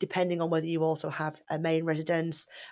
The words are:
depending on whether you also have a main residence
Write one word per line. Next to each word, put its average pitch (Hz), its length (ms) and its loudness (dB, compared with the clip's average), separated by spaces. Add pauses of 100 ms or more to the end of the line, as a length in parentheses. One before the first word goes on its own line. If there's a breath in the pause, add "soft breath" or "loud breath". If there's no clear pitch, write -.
depending 175 420 0
on 165 80 0
whether 160 160 2
you 165 160 0
also 160 260 0
have 156 400 -6
a 156 120 -2
main 165 240 2
residence 165 640 0 (240 loud breath)